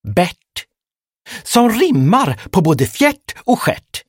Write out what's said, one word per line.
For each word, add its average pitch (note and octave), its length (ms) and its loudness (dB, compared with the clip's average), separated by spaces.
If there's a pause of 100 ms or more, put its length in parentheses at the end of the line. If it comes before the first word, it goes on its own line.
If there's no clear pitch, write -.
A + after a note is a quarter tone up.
(140)
Bert. - 520 -6 (760)
Som A#3+ 280 2
rimmar A3 800 0
på F#3 100 2
både D3 260 2
fjärt - 480 -2 (100)
och A#3+ 160 0
stjärt. - 480 -6